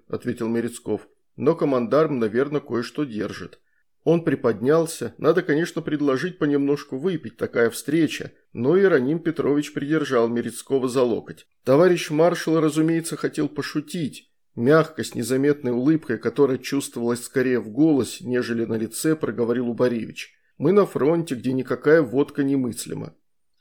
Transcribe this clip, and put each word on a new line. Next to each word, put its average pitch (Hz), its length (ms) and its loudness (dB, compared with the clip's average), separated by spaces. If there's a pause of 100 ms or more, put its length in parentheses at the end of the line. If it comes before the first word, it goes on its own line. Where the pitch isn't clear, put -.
ответил 113 400 -4
Мерецков, 117 600 -4 (280)
«но 139 180 2
командарм, 143 640 0
наверно, 123 420 0
кое-что 120 440 -6
держит». 104 560 -10 (420)
Он 165 220 2
приподнялся, 131 920 0
надо, 160 260 2
конечно, 156 380 -2
предложить 147 580 -2
понемножку 143 600 0
выпить, 147 380 -4
такая 117 340 0
встреча, - 640 -2 (200)
но 127 240 2
Иероним 165 440 4
Петрович 147 520 -2
придержал 139 560 0
Мерецкого 120 600 -2
за 127 140 2
локоть. 110 440 -2 (160)
Товарищ 160 480 4
маршал, 160 500 2
разумеется, 156 560 0
хотел 151 320 -4
пошутить. - 800 -8 (260)
Мягко, 147 460 2
с - 140 -10
незаметной 131 560 0
улыбкой, 131 460 0
которая 127 400 2
чувствовалась 120 640 -4
скорее 127 340 0
в 107 120 -8
голосе, 135 540 2
нежели 120 400 -2
на 113 100 -4
лице, 113 420 -2
проговорил 120 520 -2
Убаревич. 117 640 -4 (260)
«Мы 147 120 2
на 196 160 6
фронте, 160 480 0
где 123 180 -4
никакая 131 480 2
водка 139 440 -2
немыслима. 123 720 -4 (440)